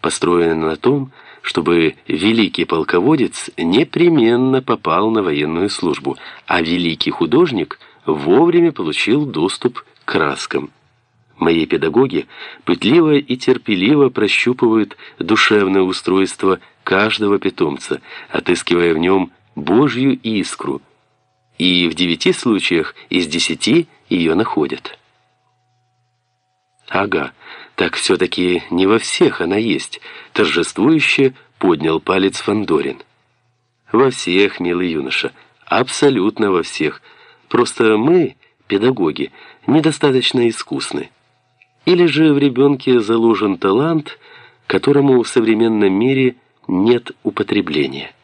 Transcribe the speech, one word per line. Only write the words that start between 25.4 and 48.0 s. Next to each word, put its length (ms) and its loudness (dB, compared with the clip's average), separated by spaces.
«Ага, 440 -4
так 200 -2
всё-таки 760 -2
не 160 0
во 100 4
всех 440 0
она 160 -2
есть», 440 -4
торжествующе 1000 0
поднял 400 0
палец 420 0
Фандорин. 560 -2
«Во 180 2
всех, 500 -2
милый 320 -2
юноша, 400 -6
абсолютно 880 0
во 120 0
всех. 380 -6
Просто 500 0
мы, 380 2
педагоги, 640 -2
недостаточно 840 2
искусны. 600 -8
Или 220 4
же 260 4
в 40 4
ребёнке 600 2
заложен 580 2
талант, 640 0
которому 540 4
в 60 -2
современном 640 2
мире 420 2
нет 440 2
употребления. 880 -4